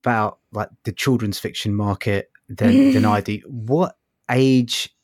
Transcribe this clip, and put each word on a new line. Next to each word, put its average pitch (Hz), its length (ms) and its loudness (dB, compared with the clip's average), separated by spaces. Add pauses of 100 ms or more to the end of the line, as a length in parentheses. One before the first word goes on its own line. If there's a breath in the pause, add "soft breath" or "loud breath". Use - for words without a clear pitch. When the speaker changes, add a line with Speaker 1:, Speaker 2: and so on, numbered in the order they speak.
Speaker 1:
about, 110 360 -2 (140)
like, 107 180 -6 (140)
the 107 80 -6
children's 117 460 -2
fiction - 360 -6
market 101 560 -2 (180)
than, 262 440 4
Speaker 2:
<laughs> - 20 4
Speaker 1:
than 104 100 4
I 104 160 2
do. 107 260 -6
What 131 500 -2 (340)
age 127 720 2